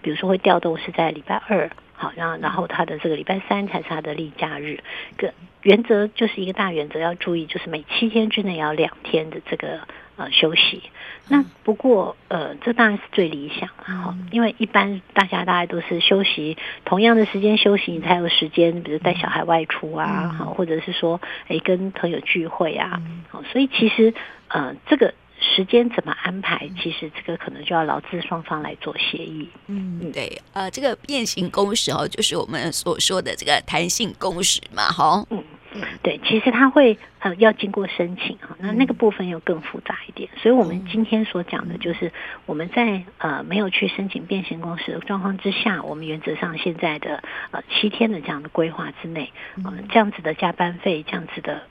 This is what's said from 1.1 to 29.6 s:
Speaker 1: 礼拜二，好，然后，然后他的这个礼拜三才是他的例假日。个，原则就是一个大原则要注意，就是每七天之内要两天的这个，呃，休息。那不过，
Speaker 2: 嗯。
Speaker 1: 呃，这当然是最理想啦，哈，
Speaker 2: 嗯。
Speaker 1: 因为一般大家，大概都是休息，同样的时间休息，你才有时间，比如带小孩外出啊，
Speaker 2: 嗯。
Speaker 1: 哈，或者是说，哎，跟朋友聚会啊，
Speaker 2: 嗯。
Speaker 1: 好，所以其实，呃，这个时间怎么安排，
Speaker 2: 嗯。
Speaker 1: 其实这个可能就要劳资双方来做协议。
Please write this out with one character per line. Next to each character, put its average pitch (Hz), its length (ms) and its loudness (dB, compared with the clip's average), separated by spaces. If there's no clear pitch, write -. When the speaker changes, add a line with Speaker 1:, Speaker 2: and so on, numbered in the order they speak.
Speaker 1:
礼 156 140 -8
拜 - 100 -2
二， 175 340 0
好， - 240 -8
然 165 140 -4
后， 165 120 -6
然 151 80 -2
后 175 160 -2
他 170 200 -2
的 156 120 -8
这 165 120 -2
个 151 80 0
礼 151 80 -8
拜 190 240 -2
三 202 180 0
才 180 120 -4
是 160 100 -10
他 156 100 -4
的 151 140 -6
例 156 240 -8
假 156 200 -4
日。 147 220 -8
个， - 160 -2
原 208 200 8
则 214 240 4
就 214 200 0
是 202 140 -4
一 185 40 -4
个 185 80 -6
大 190 180 -2
原 151 160 -2
则 156 100 -8
要 170 160 0
注 175 220 -2
意， 160 100 -2
就 170 140 -6
是 - 100 -10
每 156 140 -6
七 - 240 0
天 220 220 2
之 220 120 0
内 190 140 -2
要 156 160 0
两 156 320 0
天 160 260 0
的 156 200 -10
这 - 80 -2
个， 151 240 -8
呃， 143 160 -8
休 160 240 6
息。 180 280 2
那 277 140 6
不 220 120 2
过， 208 400 4
Speaker 2:
嗯。 165 120 0
Speaker 1:
呃， 143 140 -6
这 233 180 0
当 233 160 6
然 202 80 0
是 - 140 -8
最 180 160 4
理 151 220 -6
想 - 200 -6
啦， 185 200 -6
哈， 180 120 -6
Speaker 2:
嗯。 185 140 -12
Speaker 1:
因 233 100 2
为 220 160 2
一 220 80 0
般 196 360 0
大 196 120 4
家， 180 200 -2
大 185 80 2
概 175 140 2
都 175 140 -2
是 170 180 -2
休 196 240 6
息， 156 340 -2
同 190 160 4
样 233 140 8
的 214 100 8
时 196 140 -4
间 214 180 4
休 202 200 6
息， 185 140 -2
你 165 80 -4
才 175 160 4
有 175 140 0
时 160 200 2
间， 170 320 4
比 151 100 -8
如 156 60 -2
带 175 160 2
小 175 140 -2
孩 156 160 0
外 165 220 4
出 - 280 -6
啊， 160 380 -2
Speaker 2:
嗯。 160 80 -8
Speaker 1:
哈， - 60 -4
或 175 200 -2
者 160 140 0
是 175 120 -6
说， 170 300 0
哎， 160 120 0
跟 190 320 0
朋 - 180 -4
友 160 120 -2
聚 165 260 0
会 160 260 -2
啊， 180 320 -4
Speaker 2:
嗯。 165 240 -12
Speaker 1:
好， - 140 -14
所 - 180 0
以 269 60 4
其 226 220 4
实， 226 220 6
呃， 143 280 -4
这 302 100 6
个 - 160 4
时 - 260 4
间 240 260 6
怎 - 120 -2
么 - 200 -4
安 185 180 -4
排， - 220 -2
Speaker 2:
嗯。 185 180 -12
Speaker 1:
其 165 100 -4
实 156 240 -8
这 - 60 -10
个 165 60 -4
可 - 140 -10
能 135 120 -14
就 175 120 -2
要 165 80 4
劳 147 160 0
资 175 220 -8
双 165 200 -6
方 151 220 -6
来 147 180 -8
做 - 160 -8
协 - 220 -2
议。 160 280 -10